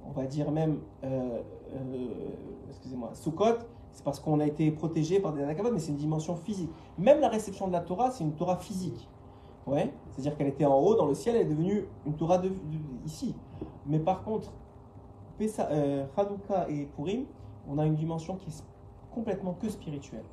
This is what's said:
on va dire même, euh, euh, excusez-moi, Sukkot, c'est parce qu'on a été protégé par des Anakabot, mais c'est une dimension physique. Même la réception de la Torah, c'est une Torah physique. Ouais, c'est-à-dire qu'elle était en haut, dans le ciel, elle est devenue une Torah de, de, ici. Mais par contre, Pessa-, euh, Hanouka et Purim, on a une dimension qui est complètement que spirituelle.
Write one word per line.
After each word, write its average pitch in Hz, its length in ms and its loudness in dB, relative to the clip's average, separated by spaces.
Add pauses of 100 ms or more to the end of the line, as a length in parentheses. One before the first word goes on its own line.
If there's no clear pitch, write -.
on 139 40 -10
va 131 140 -4
dire 143 260 -2
même, 156 280 2 (240)
euh, 127 380 -2 (320)
euh, 131 340 -6 (640)
excusez-moi, 127 440 -8
Sukkot, 202 460 2 (320)
c'est - 120 -20
parce 139 160 -4
qu'on 151 200 2
a 151 60 4
été 151 260 4
protégé 165 480 2
par 170 140 0
des 139 80 -2
Anakabot, 175 300 0
mais 185 80 2
c'est 156 120 -4
une 143 60 0
dimension 156 380 0
physique. 185 340 -4 (280)
Même 269 220 8
la 262 100 6
réception 208 380 -2
de 180 60 0
la 170 80 2
Torah, 180 300 0
c'est - 120 -6
une 151 100 0
Torah 180 240 0
physique. - 520 -6 (580)
Ouais, 143 240 2 (200)
c'est-à-dire 147 260 -4
qu'elle 147 100 2
était 143 180 2
en 135 120 8
haut, 185 180 8
dans 156 120 6
le 139 80 4
ciel, 233 200 2
elle 226 60 6
est 156 80 4
devenue 180 380 2 (180)
une 151 100 0
Torah 170 220 4
de, 185 120 2
de, 190 60 -2 (480)
ici. 185 300 -6 (540)
Mais 151 120 2
par 185 240 0
contre, 214 300 -4 (840)
Pessa-, 214 320 0
euh, 139 340 2 (100)
Hanouka 202 540 0
et 147 160 -2
Purim, 196 400 -2 (420)
on 143 120 -2
a 151 60 4
une 156 100 4
dimension 165 400 -2
qui 190 140 -10
est - 140 -12 (480)
complètement 190 420 -4
que 226 160 -6
spirituelle. 139 640 -8